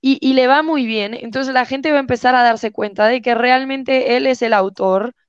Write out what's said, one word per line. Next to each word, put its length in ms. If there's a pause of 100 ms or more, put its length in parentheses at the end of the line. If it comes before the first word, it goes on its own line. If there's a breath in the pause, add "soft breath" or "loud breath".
y, 200
y 120
le 140
va 140
muy 240
bien, 280
entonces 400
la 120
gente 260
va 60
a 40
empezar 340
a 80
darse 280
cuenta 360
de 140
que 120
realmente 840
él 100
es 140
el 120
autor 600 (140)